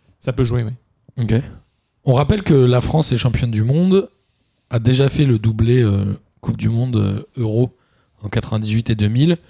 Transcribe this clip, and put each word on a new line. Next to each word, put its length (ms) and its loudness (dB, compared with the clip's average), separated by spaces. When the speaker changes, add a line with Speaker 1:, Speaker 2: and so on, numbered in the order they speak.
Speaker 1:
ça 140 -6
peut 100 0
jouer, 200 -2
ouais. 100 -6
Speaker 2:
Ok. 140 0
On 80 2
rappelle 280 2
que 140 2
la 260 4
France 300 0
est 80 0
championne 320 -2
du 120 -2
monde, 460 2
a 80 0
déjà 300 2
fait 160 0
le 120 2
doublé, 460 2
euh, 340 0
Coupe 180 -4
du 120 -2
Monde, 260 -2
euh, 280 -2
Euro 400 -2
en 60 -10
quatre-vingt-dix-huit 600 -4
et 60 0
deux 140 0
mille. 280 0